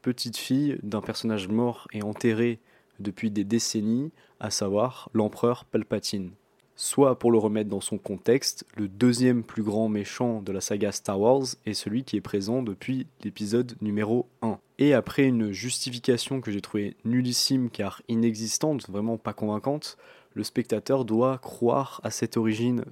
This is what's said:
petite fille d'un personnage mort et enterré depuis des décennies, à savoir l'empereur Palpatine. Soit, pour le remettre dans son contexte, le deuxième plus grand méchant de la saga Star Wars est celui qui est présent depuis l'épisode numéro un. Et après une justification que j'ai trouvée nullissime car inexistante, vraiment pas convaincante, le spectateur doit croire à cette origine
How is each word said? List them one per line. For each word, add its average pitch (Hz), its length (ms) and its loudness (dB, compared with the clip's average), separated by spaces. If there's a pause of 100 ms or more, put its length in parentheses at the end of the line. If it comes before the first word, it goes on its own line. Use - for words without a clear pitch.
petite 123 360 -4
fille 139 440 0
d'un 104 200 -4
personnage 107 480 -4
mort 117 420 0
et 107 120 -6
enterré 113 560 0 (420)
depuis 104 300 -4
des 104 120 0
décennies, 113 720 0 (260)
à 107 100 -6
savoir 104 640 0
l'empereur 113 520 0
Palpatine. 101 680 -2 (460)
Soit, 135 420 4
pour 120 140 6
le 117 40 8
remettre 107 320 2
dans 98 120 -4
son - 160 -4
contexte, - 680 0 (120)
le 104 100 -2
deuxième 120 560 4
plus - 200 -6
grand 107 260 0
méchant 107 520 -2
de 98 120 -6
la 95 80 -4
saga 101 320 -2
Star 98 260 -2
Wars 127 240 6 (220)
est 107 80 -4
celui 113 320 -4
qui - 100 -4
est 101 60 -2
présent 107 420 -2
depuis 123 440 -4 (180)
l'épisode 113 560 -2
numéro 107 480 0 (120)
un. 110 160 -2 (200)
Et 143 160 6
après 131 320 4
une 113 260 4
justification 120 880 -2
que 120 100 -6
j'ai 101 120 -2
trouvée 101 420 -4
nullissime 123 640 2
car 98 380 -6
inexistante, 113 800 0
vraiment 107 280 -2
pas 107 160 -6
convaincante, 110 640 -4 (380)
le 107 80 -4
spectateur 123 600 0
doit 120 360 2
croire 127 640 0
à 110 80 -4
cette - 260 -4
origine 113 540 0